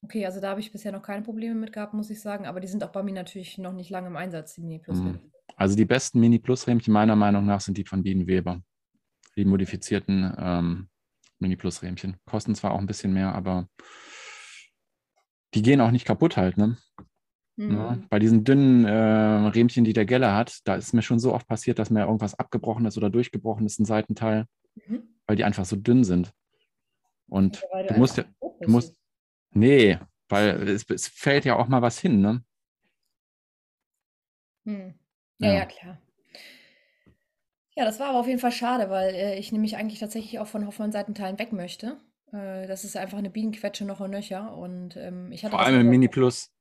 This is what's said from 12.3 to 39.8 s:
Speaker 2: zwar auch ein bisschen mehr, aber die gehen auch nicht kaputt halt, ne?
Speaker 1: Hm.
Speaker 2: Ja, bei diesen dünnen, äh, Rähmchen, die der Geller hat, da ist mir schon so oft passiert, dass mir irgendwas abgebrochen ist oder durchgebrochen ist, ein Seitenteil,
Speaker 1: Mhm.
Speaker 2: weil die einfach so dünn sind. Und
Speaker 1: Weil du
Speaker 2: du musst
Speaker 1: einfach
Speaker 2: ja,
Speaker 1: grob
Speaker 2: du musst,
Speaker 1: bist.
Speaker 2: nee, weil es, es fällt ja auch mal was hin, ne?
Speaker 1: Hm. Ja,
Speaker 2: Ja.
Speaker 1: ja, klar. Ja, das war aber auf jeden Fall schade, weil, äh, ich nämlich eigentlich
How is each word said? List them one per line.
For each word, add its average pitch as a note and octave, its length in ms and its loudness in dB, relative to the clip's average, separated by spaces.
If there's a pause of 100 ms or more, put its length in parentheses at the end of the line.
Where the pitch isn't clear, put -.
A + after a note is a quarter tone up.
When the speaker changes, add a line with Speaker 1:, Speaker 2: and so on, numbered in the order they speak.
Speaker 2:
zwar - 160 -4
auch G2 80 -2
ein G2 60 -4
bisschen G2 260 -4
mehr, F#2+ 220 0
aber F#2 340 -4 (1900)
die G#2+ 80 2
gehen C3+ 180 6
auch A2+ 120 4
nicht B2 120 0
kaputt - 320 2
halt, F#2 220 2
ne? A2 180 2 (800)
Speaker 1:
Hm. G#3 180 -2
Speaker 2:
Ja, A2+ 240 -4 (100)
bei G#2 100 2
diesen A2 260 6
dünnen, C3 400 8
äh, G#2+ 640 4
Rähmchen, A#2 360 4
die A2 80 2
der G#2+ 120 4
Geller A#2+ 300 4
hat, A2+ 300 -2
da F#2+ 120 0
ist - 180 -8
mir A2+ 80 4
schon A#2 180 0
so B2 140 2
oft A#2 140 -4
passiert, A#2 300 -2
dass G#2+ 120 -2
mir G#2+ 140 2
irgendwas G#2+ 340 -2
abgebrochen A2+ 480 -4
ist G#2 100 -4
oder G#2 140 0
durchgebrochen G#2+ 560 -2
ist, - 140 -6
ein A2 40 4
Seitenteil, A2 600 0 (280)
Speaker 1:
Mhm. - 400 -12 (120)
Speaker 2:
weil G#3 100 0
die - 80 0
einfach G2+ 200 -2
so F2+ 120 -6
dünn A#2+ 280 4
sind. F2+ 280 0 (960)
Und G2 440 0
Speaker 1:
Weil F#3+ 140 -6
du - 80 -2
Speaker 2:
du - 40 2
musst B2+ 200 2
Speaker 1:
einfach - 120 -8
Speaker 2:
ja, - 100 -20
Speaker 1:
grob - 220 -14
Speaker 2:
du C3+ 80 0
musst, A#2+ 200 4
Speaker 1:
bist. - 100 -20 (540)
Speaker 2:
nee, A2 440 6 (300)
weil G2+ 400 2
es, G#2 220 -4
es - 180 -6
fällt C#3+ 360 0
ja A#2+ 120 2
auch A#2 120 0
mal B2+ 140 2
was A#2+ 180 0
hin, C#3 200 4
ne? A2 240 0 (2250)
Speaker 1:
Hm. G3 280 -12 (440)
Ja, G#3+ 100 2
Speaker 2:
Ja. G3+ 120 4
Speaker 1:
ja, F#3+ 60 -6
klar. F3+ 320 -20 (1800)
Ja, C#4 100 -2
das A3 160 -4
war C#4 80 -4
aber C4 120 0
auf A#3+ 60 -2
jeden B3+ 140 -2
Fall B3 120 0
schade, A#3+ 380 -2
weil, F#3+ 240 -2
äh, G3 240 -4
ich G3+ 140 -10
nämlich G#3+ 240 -2
eigentlich G#3+ 240 -8